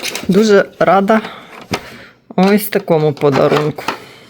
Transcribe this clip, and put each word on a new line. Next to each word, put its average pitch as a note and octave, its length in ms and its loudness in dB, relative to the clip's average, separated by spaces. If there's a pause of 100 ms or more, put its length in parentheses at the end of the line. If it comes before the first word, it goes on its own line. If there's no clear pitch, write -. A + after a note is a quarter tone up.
(280)
дуже G3+ 360 4 (140)
рада G3 420 2 (1160)
ось G3+ 280 2
такому D#3 480 0
подарунку. D3 720 0 (460)